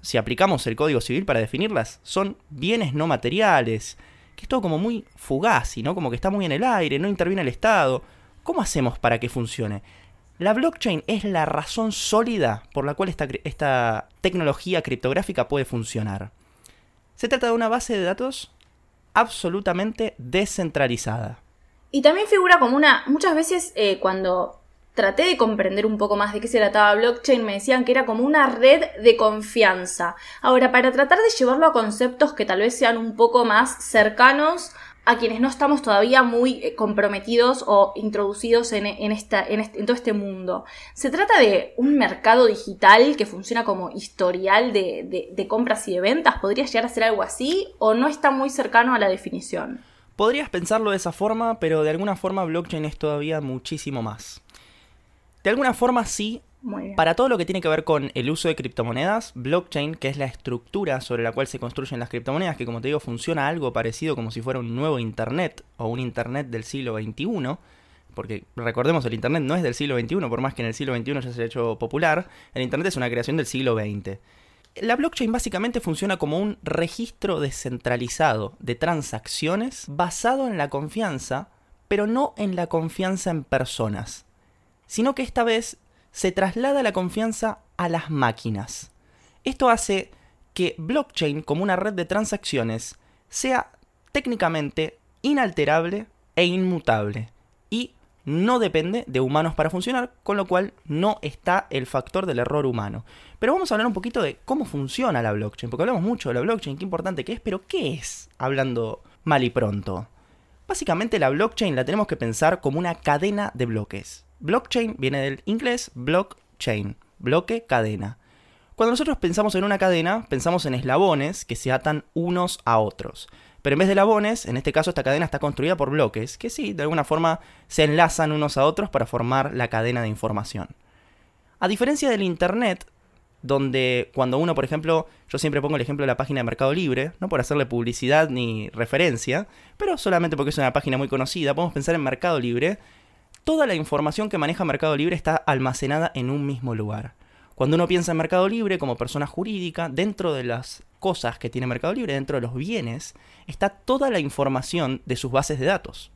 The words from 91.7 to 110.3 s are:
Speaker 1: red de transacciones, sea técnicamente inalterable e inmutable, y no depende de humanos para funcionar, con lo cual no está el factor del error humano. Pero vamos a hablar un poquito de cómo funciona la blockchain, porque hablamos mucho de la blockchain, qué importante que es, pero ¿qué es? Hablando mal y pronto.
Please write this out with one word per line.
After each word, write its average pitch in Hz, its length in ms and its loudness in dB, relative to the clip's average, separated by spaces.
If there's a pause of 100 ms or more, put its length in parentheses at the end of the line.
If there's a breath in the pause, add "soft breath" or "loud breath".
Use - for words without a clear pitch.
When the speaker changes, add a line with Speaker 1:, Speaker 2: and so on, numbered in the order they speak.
Speaker 1:
red 196 160 -2
de 180 120 -4
transacciones, 147 920 -4 (320)
sea - 420 -2 (400)
técnicamente 165 880 -2 (240)
inalterable 185 840 0 (280)
e 180 120 4
inmutable, 120 840 0 (400)
y 240 220 -4 (320)
no 190 340 2
depende 185 480 0
de 127 140 -2
humanos 151 340 0
para 156 160 0
funcionar, 240 520 -4
con 202 140 -2
lo 196 100 -2
cual 185 260 0 (140)
no 180 340 0
está 175 480 -2
el 131 180 -4
factor 175 400 -4
del 135 120 -2
error 139 260 0
humano. 110 400 -4 (340 soft breath)
Pero 240 140 2
vamos 370 180 -2
a 233 40 0
hablar 220 120 0
un 240 60 0
poquito 208 300 -4
de 143 240 -4
cómo 269 180 -2
funciona 147 560 -2
la 110 120 0
blockchain, 104 360 -6
porque 123 140 -2
hablamos 214 200 0
mucho 208 280 -2
de 120 60 0
la 123 40 0
blockchain, 156 380 -4
qué 180 60 -8
importante 170 400 -6
que - 80 -8
es, 233 80 -8
pero 196 260 -6
¿qué 269 260 -4
es? - 460 -12
Hablando 131 640 -2 (220 soft breath)
mal 143 200 2
y 120 60 0
pronto. 101 580 -2 (580)